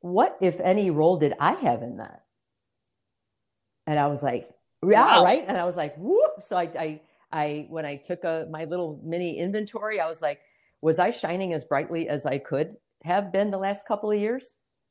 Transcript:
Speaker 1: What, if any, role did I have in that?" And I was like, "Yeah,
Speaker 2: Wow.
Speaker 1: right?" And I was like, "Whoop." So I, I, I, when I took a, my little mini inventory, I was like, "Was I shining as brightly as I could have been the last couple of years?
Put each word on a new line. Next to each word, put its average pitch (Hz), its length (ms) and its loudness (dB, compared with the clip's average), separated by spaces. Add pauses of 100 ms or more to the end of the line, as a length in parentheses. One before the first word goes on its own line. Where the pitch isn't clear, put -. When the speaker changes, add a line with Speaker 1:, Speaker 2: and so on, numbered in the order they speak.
Speaker 1:
What, 185 400 0
if 180 180 0
any, 190 300 2
role 160 280 4
did 151 220 2
I 165 140 4
have 165 280 0
in 120 160 -10
that?" - 260 -16 (1600)
And 151 100 0
I 143 100 4
was 147 140 -2
like, 127 280 -4 (360)
"Yeah, 208 340 8
Speaker 2:
Wow. - 40 8
Speaker 1:
right?" 226 240 4
And 190 100 -2
I 175 60 0
was 175 140 -2
like, 147 200 -4
"Whoop." 359 440 2
So - 160 -4
I, 175 60 2 (140)
I, 156 240 -6 (300)
I, 151 380 -4
when 160 160 -8
I 143 100 -8
took 170 300 -8
a, 160 260 -2
my 160 140 -8
little 160 360 -6
mini 170 360 -4
inventory, 208 640 -4
I 160 60 0
was 160 140 -8
like, 147 200 -4 (400)
"Was 156 180 2
I 185 120 4
shining 180 420 -4
as 160 100 -4
brightly 165 460 -2
as 147 160 -4
I 139 120 -2
could 156 380 -4 (300)
have 185 260 0
been 202 180 0
the 196 80 -4
last 196 300 -4
couple 214 240 -2
of 208 80 2
years? 233 360 -4 (360)